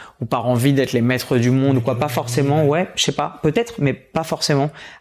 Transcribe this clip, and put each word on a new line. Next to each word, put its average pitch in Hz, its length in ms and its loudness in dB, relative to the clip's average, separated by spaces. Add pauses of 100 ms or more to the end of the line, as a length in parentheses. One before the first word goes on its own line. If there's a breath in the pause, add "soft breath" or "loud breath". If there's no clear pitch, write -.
(200 loud breath)
ou 127 60 -6
par 120 200 -2
envie 127 260 2
d'être 135 200 0
les 120 100 2
maîtres 127 360 0
du 120 120 4
monde 135 280 2
ou - 20 0
quoi, 117 180 -2
pas 147 100 -2
forcément, 143 580 0
ouais, 165 300 2
je - 80 0
sais - 80 -2
pas, - 300 -4
peut-être, 196 360 0
mais 139 140 2
pas - 320 -6
forcément. 151 460 0 (300 loud breath)